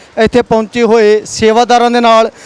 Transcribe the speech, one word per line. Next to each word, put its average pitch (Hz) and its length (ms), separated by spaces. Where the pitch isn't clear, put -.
ਇੱਥੇ 233 240
ਪਹੁੰਚੇ 220 420
ਹੋਏ 214 420
ਸੇਵਾਦਾਰਾਂ 240 680
ਦੇ 240 80
ਨਾਲ, 226 320